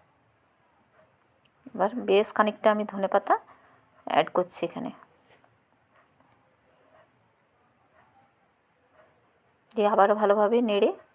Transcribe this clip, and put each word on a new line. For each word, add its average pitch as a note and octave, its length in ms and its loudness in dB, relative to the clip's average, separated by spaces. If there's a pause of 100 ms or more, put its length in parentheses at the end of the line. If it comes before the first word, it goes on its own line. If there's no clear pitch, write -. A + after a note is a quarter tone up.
(1700)
এবার G3+ 180 -2 (160)
বেশ G3+ 280 2
খানিকটা G#3+ 400 0
আমি G#3+ 80 -4 (100)
ধনেপাতা G3 400 -2 (720)
অ্যাড D#3+ 280 0
করছি F3+ 320 -2
এখানে, - 240 -12 (4000)
দিয়ে G#3 180 0
আবারও G3+ 280 4
ভালোভাবে G#3 360 2 (120)
নেড়ে G#3 200 2 (260)